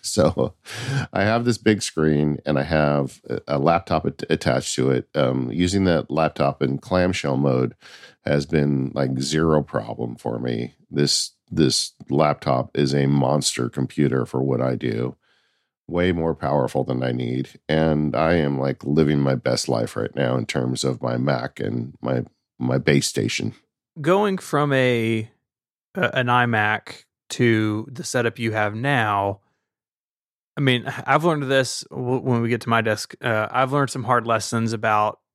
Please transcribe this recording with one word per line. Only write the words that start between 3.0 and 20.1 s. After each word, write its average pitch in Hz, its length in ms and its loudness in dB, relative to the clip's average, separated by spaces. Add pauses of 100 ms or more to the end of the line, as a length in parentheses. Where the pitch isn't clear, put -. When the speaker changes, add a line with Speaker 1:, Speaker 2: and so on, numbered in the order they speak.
Speaker 1:
a, - 180 -4
a 71 120 0
laptop 80 480 2
at-, - 240 -6
attached 67 440 0
to 65 140 2
it. 62 240 0
Um, 64 380 0
using 90 320 2
that 85 260 2
laptop 78 540 0
in 67 160 -2
clamshell 90 580 0
mode 64 380 0 (500)
has 71 220 0
been, 71 480 0
like, 65 240 -2
zero 78 420 2
problem 58 540 -6
for 58 240 -8
me. 60 340 -4 (160)
This, - 440 0 (180)
this - 420 2 (160)
laptop 71 680 0
is 69 200 2
a 69 100 4
monster 69 640 2
computer 65 560 0
for 65 160 -4
what 67 180 0
I 64 140 0
do, 60 440 -4 (680)
way 87 240 2
more 82 220 0
powerful 69 500 0
than 64 200 -2
I 62 80 0
need. 62 480 -4 (100)
And 78 460 2
I 80 180 4
am, 71 260 2
like, 67 240 -2
living 73 360 4
my 69 160 2
best 62 340 -2
life 58 260 -2
right 53 200 -6